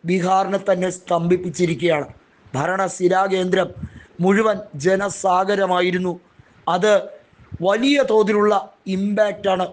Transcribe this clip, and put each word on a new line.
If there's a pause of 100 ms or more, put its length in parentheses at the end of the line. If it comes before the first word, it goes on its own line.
ബീഹാറിനെ
തന്നെ
സ്തംഭിപ്പിച്ചിരിക്കുകയാണ്. (500)
ഭരണസിരാകേന്ദ്രം (560)
മുഴുവൻ (260)
ജനസാഗരമായിരുന്നു. (640)
അത് (760)
വലിയ
തോതിലുള്ള (420)
ഇമ്പാക്റ്റാണ്